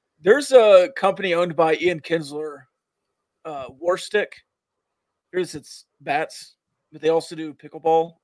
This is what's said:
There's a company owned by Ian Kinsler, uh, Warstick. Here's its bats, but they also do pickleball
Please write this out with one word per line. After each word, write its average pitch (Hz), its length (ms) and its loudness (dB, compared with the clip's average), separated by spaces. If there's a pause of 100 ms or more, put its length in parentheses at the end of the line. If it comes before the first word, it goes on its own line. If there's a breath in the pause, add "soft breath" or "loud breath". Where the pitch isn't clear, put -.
(220)
There's 262 300 2
a 208 460 8
company 190 360 -2
owned 170 220 -2
by 160 200 2
Ian 160 260 -2
Kinsler, 147 600 -8 (840)
uh, 143 240 -12
Warstick. 175 720 -4 (880)
Here's 175 240 -8
its - 300 -20 (160)
bats, 147 540 -8 (360)
but 156 100 -20
they 156 80 0
also 165 240 -2
do 156 200 -12
pickleball 165 720 -2